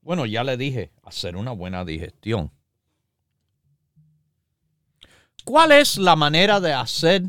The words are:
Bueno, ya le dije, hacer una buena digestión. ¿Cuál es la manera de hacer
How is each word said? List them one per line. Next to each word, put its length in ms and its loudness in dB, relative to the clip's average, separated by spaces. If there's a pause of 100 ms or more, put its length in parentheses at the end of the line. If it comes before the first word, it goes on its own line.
Bueno, 240 -4
ya 180 -4
le 140 -4
dije, 340 -6 (120)
hacer 320 -10
una 160 -8
buena 340 -8
digestión. 640 -8 (3000)
¿Cuál 260 4
es 260 4
la 180 4
manera 440 2
de 140 -2
hacer 560 0